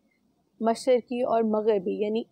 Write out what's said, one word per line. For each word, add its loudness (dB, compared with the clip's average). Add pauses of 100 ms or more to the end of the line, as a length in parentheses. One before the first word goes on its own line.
(600)
मशरक़ी 0
और 0
मगरबी 0
यानी -2